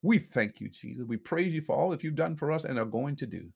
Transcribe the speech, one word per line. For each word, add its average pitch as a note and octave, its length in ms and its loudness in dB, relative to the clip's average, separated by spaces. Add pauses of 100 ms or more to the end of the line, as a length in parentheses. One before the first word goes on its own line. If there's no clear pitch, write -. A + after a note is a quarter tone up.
We G#3 160 6
thank A2+ 420 0
you, G#2 80 -8
Jesus. B2 380 -10
We A#2 100 -2
praise E3 380 0
you D#3 80 -2
for - 140 0
all E3 140 4
that D3+ 120 -2
you've D#3 140 -2
done D#3+ 200 0
for D3 140 0
us D#3 140 0
and C3 120 -2
are A2+ 80 2
going A#2+ 320 -2
to C#3 100 -6
do. F2+ 300 -10